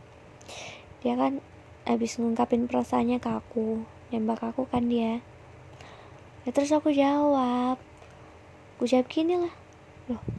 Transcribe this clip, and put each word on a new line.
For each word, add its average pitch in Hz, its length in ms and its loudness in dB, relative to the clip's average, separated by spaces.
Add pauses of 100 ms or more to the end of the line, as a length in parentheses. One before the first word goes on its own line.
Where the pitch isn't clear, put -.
(1040)
Dia 240 80 2
kan 269 320 0 (400)
habis 233 320 0
ngungkapin 233 480 2
perasaannya 247 560 0
ke 233 80 -4
aku, 220 560 -4 (240)
nembak 226 400 -2
aku 254 160 -4
kan 240 240 0
dia. 233 320 0 (1300)
Ya, 247 80 -6
terus 285 160 2
aku 302 240 4
jawab. 269 840 2 (1040)
Aku 247 80 0
jawab 254 240 2
gini 330 240 2
lah. 349 180 0 (540)
"Loh, 240 160 -6 (160)